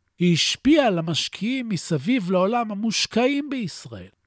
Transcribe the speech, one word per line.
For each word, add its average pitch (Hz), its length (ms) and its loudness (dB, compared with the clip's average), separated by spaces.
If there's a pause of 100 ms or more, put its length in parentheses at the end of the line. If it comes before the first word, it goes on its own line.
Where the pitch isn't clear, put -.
(180)
היא 175 160 4
השפיעה 277 520 4
על 190 120 2
המשקיעים 208 680 -4
מסביב 180 640 -2
לעולם 214 420 2
המושקעים 247 760 0
בישראל. 131 580 -8 (180)